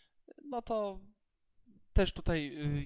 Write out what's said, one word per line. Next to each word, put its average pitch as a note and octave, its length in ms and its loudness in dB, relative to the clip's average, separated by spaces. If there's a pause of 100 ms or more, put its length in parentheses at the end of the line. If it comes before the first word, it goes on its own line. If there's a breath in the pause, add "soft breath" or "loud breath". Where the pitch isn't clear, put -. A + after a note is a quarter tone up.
(460 loud breath)
no B3+ 160 -6
to G#3 380 -4 (920)
też F#3+ 200 6
tutaj, D#3+ 420 -2
e, D3 120 -2 (180)